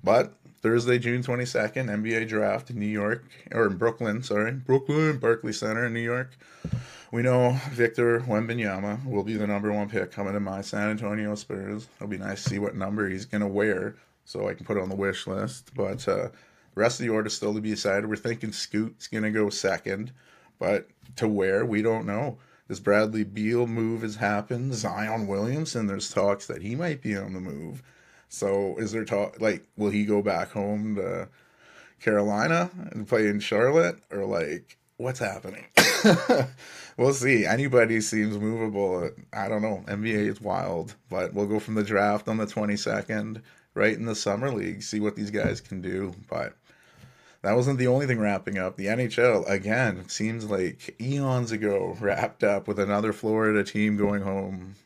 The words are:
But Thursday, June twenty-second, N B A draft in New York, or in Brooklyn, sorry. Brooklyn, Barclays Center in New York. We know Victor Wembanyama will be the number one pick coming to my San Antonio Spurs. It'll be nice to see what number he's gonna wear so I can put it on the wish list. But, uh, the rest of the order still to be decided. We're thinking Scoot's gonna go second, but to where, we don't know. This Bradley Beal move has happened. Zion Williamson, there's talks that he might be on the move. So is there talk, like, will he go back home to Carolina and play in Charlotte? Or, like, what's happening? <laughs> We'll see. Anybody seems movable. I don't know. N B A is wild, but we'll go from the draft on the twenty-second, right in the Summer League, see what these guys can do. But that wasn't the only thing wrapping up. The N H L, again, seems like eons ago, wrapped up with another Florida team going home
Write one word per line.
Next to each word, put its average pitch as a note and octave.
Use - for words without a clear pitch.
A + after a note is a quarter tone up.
But G#2+
Thursday, A#2+
June A#2+
twenty-second, B2
N G#2
B A2+
A A2+
draft G#2+
in A#2
New G#2
York, G#2+
or A2+
in F#2+
Brooklyn, A2+
sorry. G#2+
Brooklyn, C3+
Barclays A2+
Center A2+
in A2+
New A#2
York. B2
We A#2
know B2+
Victor A#2
Wembanyama A2
will G2+
be G#2+
the G#2
number G#2
one G#2
pick F#2+
coming G2+
to G#2
my G2
San G#2
Antonio G#2+
Spurs. G2+
It'll G#2
be G2
nice G2
to -
see G2+
what G2+
number G2
he's F#2+
gonna G#2
wear G2+
so G2+
I F#2+
can -
put G#2+
it G2
on F#2
the G2
wish G2
list. G#2
But, G2+
uh, G2
the G2
rest A#2
of B2
the A2+
order G#2+
still G#2+
to G#2+
be G#2+
decided. G#2
We're G#2
thinking A2+
Scoot's -
gonna G#2+
go G#2+
second, G2
but F2+
to A2+
where, G2+
we G#2+
don't A2
know. A#2
This G2
Bradley G#2+
Beal A2
move A2+
has G#2+
happened. A2+
Zion G#2+
Williamson, A#2
there's G2
talks G2+
that D2
he G#2
might D3+
be G#2+
on G2
the F#2
move. E2+
So G2
is G#2+
there A2
talk, G#2
like, G#2+
will G#2
he G#2
go G#2
back F#2+
home G#2
to F2+
Carolina A2
and G#2+
play A2
in G#2
Charlotte? C#3+
Or, G2
like, F2
what's B2+
happening? G2
<laughs> E3+
We'll B2+
see. B2
Anybody A#2
seems G#2+
movable. G2+
I G2+
don't G#2+
know. G#2
N G2+
B A2
A G#2
is G#2+
wild, F#2
but F2+
we'll G2+
go G#2+
from A2
the G#2+
draft G#2
on A2
the G#2+
twenty-second, G#2+
right G#2+
in A2+
the A2
Summer G#2+
League, G2
see G#2+
what G#2
these G#2
guys G#2
can F#2
do. F#2
But -
that G2+
wasn't B2+
the B2
only C3+
thing B2
wrapping G2
up. F#2
The G2
N A#2
H A#2
L, A#2
again, G2
seems A2
like F#2
eons B2+
ago, G2+
wrapped G#2+
up G2+
with G2+
another G#2
Florida G#2+
team G#2+
going G2+
home G2